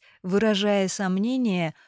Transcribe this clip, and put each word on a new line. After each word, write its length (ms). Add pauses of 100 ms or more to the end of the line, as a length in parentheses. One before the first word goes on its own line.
(240)
выражая 640
сомнение 880 (140)